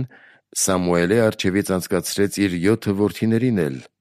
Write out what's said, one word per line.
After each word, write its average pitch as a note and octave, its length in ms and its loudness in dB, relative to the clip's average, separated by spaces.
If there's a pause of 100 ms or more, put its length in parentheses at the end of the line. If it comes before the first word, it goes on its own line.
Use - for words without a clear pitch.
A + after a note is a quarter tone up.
(520)
Սամուելի F2 680 2
առջևից G2 500 0
անցկացրեց F#2 680 -2
իր F#2+ 200 0
յոթը G#2 380 0
որդիներին A2 680 0
էլ, C#2 160 -2 (240)